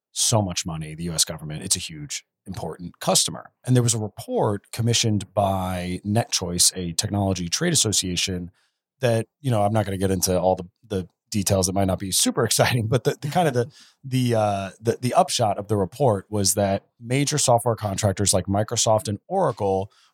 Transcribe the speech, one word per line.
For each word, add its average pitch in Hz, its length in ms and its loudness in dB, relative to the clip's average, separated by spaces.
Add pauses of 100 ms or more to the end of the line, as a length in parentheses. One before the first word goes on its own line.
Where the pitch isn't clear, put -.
(120)
so - 300 2
much - 240 -4
money, 78 300 -10
the 82 80 -12
U 85 100 -4
S 80 100 0
government, 78 380 -8
it's 143 140 -2
a 92 40 -6
huge, 80 460 -10 (220)
important - 520 -10
customer. - 520 -2 (120)
And 127 120 2
there 123 80 6
was 117 100 4
a 113 60 0
report 110 720 -2
commissioned 113 640 0
by 92 680 -2
NetChoice, 92 720 0
a 87 180 -6
technology 95 540 -2
trade 165 260 -2
association, 90 760 -2 (520)
that, 113 260 0 (120)
you 135 120 -2
know, 104 100 2
I'm 101 120 2
not 110 120 2
gonna 98 120 -4
get 95 120 2
into 92 300 2
all 92 160 4
the, 87 120 -10 (200)
the 92 200 -4 (240)
details 95 340 2
that 92 80 0
might 98 120 2
not 92 120 0
be 95 140 -6
super 160 340 0
<laughs> - 0 -
exciting, 113 420 2
but 120 180 0
the, 135 160 0
the - 80 -4
kind 170 180 2
of 131 60 0
the, 123 180 0 (320)
the, 127 320 0
uh, 101 340 0 (120)
the, - 200 0
the 123 120 0
upshot 120 440 2
of 104 120 -8
the 107 80 2
report 101 520 0
was 101 260 0
that 98 280 2 (160)
major 135 380 0
software 117 380 2
contractors 98 580 0
like 92 140 2
Microsoft 107 600 2
and 104 100 -4 (100)
Oracle 107 640 0 (220)